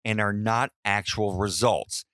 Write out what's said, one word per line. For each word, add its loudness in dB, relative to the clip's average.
and 0
are 0
not 0
actual 0
results, 0